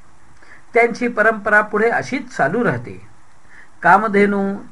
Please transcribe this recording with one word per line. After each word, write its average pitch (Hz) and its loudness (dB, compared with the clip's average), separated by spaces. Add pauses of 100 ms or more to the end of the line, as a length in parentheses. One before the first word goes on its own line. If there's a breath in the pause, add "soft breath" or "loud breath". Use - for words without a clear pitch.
(720 soft breath)
त्यांची 233 2
परंपरा 214 2
पुढे 214 0
अशीच 233 -4
चालू 190 0
राहते. 117 -6 (760 soft breath)
कामधेनू, 202 2 (140)